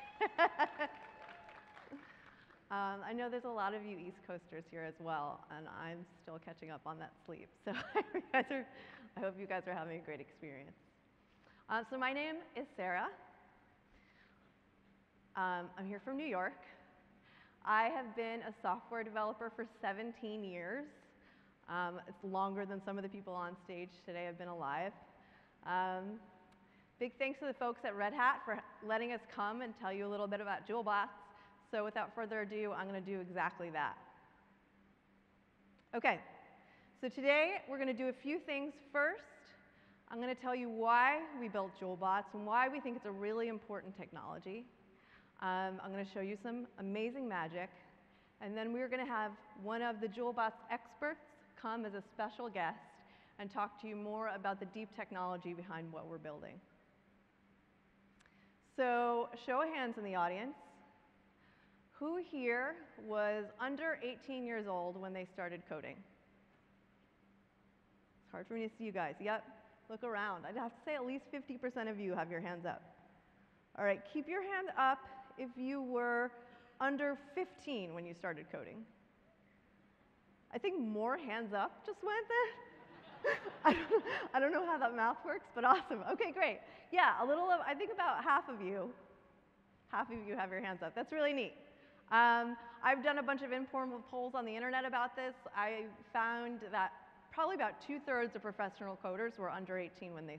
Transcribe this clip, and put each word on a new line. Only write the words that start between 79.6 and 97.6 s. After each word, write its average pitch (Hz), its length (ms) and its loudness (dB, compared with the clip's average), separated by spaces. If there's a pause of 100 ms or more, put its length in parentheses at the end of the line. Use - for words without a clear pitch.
I 240 60 -2
think 370 220 2
more 220 360 2
hands 226 380 -2
up - 320 0
just 415 160 -6
went 415 260 2
there. - 1080 0 (300)
<laughs> - 0 -
I 302 80 12
don't, 339 320 4 (300)
I 262 60 6
don't 277 120 6
know 370 140 2
how 330 120 2
that 240 180 2
math 233 280 4
works, 339 300 -4
but 240 100 2
awesome. 262 360 8 (120)
Okay, 349 200 2
great. 277 260 4 (340)
Yeah, 285 300 8
a - 20 6
little 302 200 4
of, 359 220 6
I 277 60 2
think 339 220 0
about 311 280 4
half 330 260 6
of 233 120 -4
you, 196 300 -2 (1000)
half 220 180 2
of 233 160 -4
you 202 100 -2
have 190 140 0
your 190 100 0
hands 190 220 -4
up. 165 120 -4
That's - 180 -2
really 294 200 4
neat. 247 220 0 (580)
Um, 233 460 8 (260)
I've 262 180 6
done 285 140 4
a 285 60 2
bunch 269 180 2
of 269 100 -4
informal 254 500 -2 (100)
polls 254 240 -2
on 247 100 0
the 220 100 -2
internet 254 300 0
about 247 320 2
this. 254 160 -2 (240)
I 214 300 0 (260)
found 233 480 2 (100)
that 190 220 4 (400)
probably 330 220 2
about 226 300 2